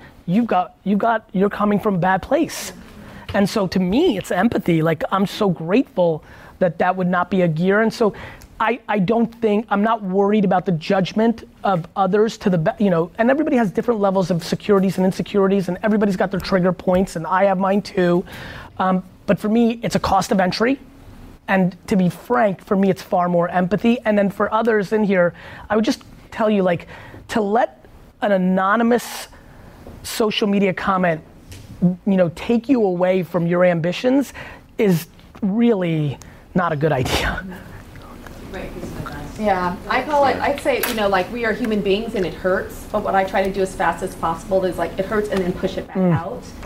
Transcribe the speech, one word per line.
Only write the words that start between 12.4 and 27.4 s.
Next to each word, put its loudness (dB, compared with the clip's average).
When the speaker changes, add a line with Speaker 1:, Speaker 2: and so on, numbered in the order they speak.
Speaker 1:
the 2
be-, 0
you 4
know, 0
and 2
everybody 2
has 2
different -2
levels 2
of -2
securities 2
and 2
insecurities, 0
and -4
everybody's 2
got -2
their -4
trigger 2
points, 0
and -6
I 2
have 2
mine 2
too. 2
Um, 0
but 2
for -4
me, 2
it's -2
a 2
cost 0
of 2
entry. 0
And 2
to 2
be 4
frank, 0
for 0
me, 2
it's 0
far 0
more 2
empathy. 0
And 2
then 2
for -2
others 0
in 2
here, 2
I 0
would 2
just -2
tell 0
you, 2
like, 0
to -2